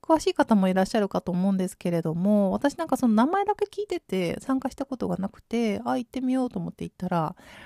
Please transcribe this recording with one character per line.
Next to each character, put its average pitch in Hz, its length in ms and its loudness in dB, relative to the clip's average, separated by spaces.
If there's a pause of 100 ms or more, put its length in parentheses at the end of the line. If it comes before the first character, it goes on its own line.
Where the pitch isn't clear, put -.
詳 320 180 2
し 349 100 0
い 359 40 -2
方 269 220 4
も 190 140 4
い 185 60 2
ら 190 100 4
っ - 20 -2
し - 80 -12
ゃ 226 60 2
る 196 100 0
か - 100 -2
と - 120 -6
思 180 180 2
う - 20 2
ん 190 60 0
で 185 100 -2
す - 80 -10
け - 140 -4
れ 170 100 0
ど 160 140 -2
も、 196 360 2
私 208 260 0
な 330 100 -6
ん - 20 -12
か 269 80 0
そ 247 120 0
の 214 60 4
名 226 120 6
前 392 180 0
だ 415 100 0
け 415 120 -2
聞 403 160 -8
い 415 40 -4
て 349 140 -6
て、 180 400 -2
参 - 180 -2
加 262 120 -4
し - 40 -18
た 269 120 -8
こ 254 100 -8
と 190 100 -4
が 175 120 -4
な 190 100 -4
く - 140 -14
て、 226 420 -2
あ、 254 140 -2
行 240 80 -6
っ - 40 -20
て 254 120 -6
み 254 100 0
よ 262 140 0
う - 20 -4
と 214 100 -6
思 170 120 -6
っ - 20 -16
て - 120 -10
行 170 80 -12
っ - 40 -20
た 180 140 -6
ら、 170 260 -2 (300)